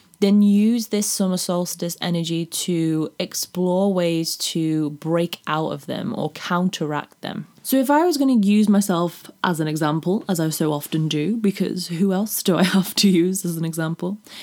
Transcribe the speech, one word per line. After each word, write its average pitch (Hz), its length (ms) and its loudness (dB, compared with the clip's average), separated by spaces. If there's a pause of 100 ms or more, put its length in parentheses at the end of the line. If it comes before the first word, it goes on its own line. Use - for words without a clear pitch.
(200)
then 208 220 6
use 214 460 4
this 208 180 -2
summer 185 300 0
solstice 175 640 -4
energy 165 460 -2
to 160 720 -2
explore 185 760 -2
ways 170 440 0
to 156 540 -2
break 165 560 -2
out 156 240 -2
of 143 160 -10
them - 300 -6
or - 160 -4
counteract 175 880 -4
them. - 260 -10 (160)
So - 140 0
if 269 140 2
I 294 140 4
was 349 120 2
gonna 262 240 4
use 208 280 4
myself 180 600 2 (140)
as 165 160 0
an 156 80 -2
example, 156 600 0
as 170 120 0
I 160 100 2
so 156 220 0
often 156 360 -2
do, 156 280 -2
because 190 520 -2
who 185 240 0
else 202 300 -2
do 175 140 2
I 170 60 4
<laughs> 185 140 2
have 185 200 0
to 208 120 4
use 180 360 2
as 170 120 -4
an 165 80 -4
example? 165 540 -4 (240)